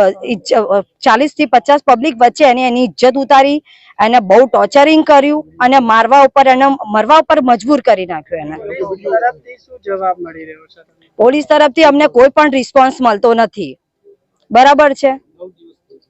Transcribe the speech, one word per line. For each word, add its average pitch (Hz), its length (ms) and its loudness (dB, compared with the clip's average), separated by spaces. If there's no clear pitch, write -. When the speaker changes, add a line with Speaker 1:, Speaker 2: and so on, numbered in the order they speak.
Speaker 1:
ઇજ્જ-, 226 300 -6
અ, 202 260 -2
ચાલીસ 240 560 -2
થી 302 100 -2
પચાસ 285 400 0
પબ્લિક 262 300 0
વચ્ચે 240 280 -2
એને 254 240 0
એની 247 160 -2
ઇજ્જત 240 320 -2
ઉતારી, 277 460 0
એને 240 160 2
બહુ 208 260 2
ટોર્ચરિંગ 285 580 0
કર્યું 294 400 2
અને 254 180 2
મારવા 226 440 2
ઉપર, 269 260 2
એને 254 160 2
મરવા 214 320 0
ઉપર 311 240 0
મજબૂર 254 380 0
કરી 190 260 -2
નાખ્યો 165 320 -10
એને. 151 180 -14
Speaker 2:
પોલીસ 190 500 -12
તરફથી - 500 -6
શું - 280 -20
જવાબ 190 360 -6
મળી 160 240 -18
રહ્યો 156 220 -20
છે - 160 -20
તમને? - 340 -20
Speaker 1:
પોલીસ 269 320 0
તરફથી 302 360 2
અમને 294 220 2
કોઈ 247 220 2
પણ 302 220 0
રિસ્પોન્સ 262 500 -2
મળતો 233 340 0
નથી, 202 440 -6
બરાબર 277 420 4
છે? 269 280 -4